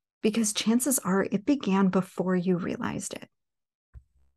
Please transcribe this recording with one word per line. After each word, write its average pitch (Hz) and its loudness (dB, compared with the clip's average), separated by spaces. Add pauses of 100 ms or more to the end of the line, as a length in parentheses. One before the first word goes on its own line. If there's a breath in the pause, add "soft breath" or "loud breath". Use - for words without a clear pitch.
(220)
Because 220 0
chances 247 2
are 190 0
it - -4
began 196 2
before 185 0
you 180 2
realized - -6
it. - -14 (1080)